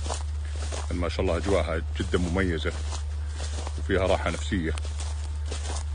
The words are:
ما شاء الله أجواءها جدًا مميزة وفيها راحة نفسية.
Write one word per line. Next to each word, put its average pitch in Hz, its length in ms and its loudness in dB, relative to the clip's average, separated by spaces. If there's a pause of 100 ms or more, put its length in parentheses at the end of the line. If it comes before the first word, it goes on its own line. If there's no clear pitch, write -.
(920)
ما 87 180 0
شاء 80 120 0
الله 90 160 4
أجواءها 82 440 2 (180)
جدًا - 180 2
مميزة 87 540 2 (1080)
وفيها 92 280 2
راحة 92 220 2
نفسية. 80 440 0 (1200)